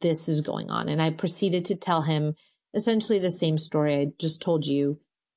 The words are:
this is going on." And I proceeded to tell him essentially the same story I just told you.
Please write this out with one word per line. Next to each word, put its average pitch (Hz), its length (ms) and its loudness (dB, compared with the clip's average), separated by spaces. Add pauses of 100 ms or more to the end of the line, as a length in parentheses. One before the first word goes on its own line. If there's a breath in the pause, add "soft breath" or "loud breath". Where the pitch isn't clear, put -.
this 160 260 0
is 156 140 2
going - 300 -6
on." - 180 -2
And 151 120 0
I 160 100 2
proceeded 180 540 0
to 196 100 -2
tell 175 260 0
him 151 340 0 (380 soft breath)
essentially 220 460 2
the 180 100 0
same 165 300 0
story 151 360 0
I 143 240 0
just 160 220 -4
told 160 240 0
you. 143 340 0 (380)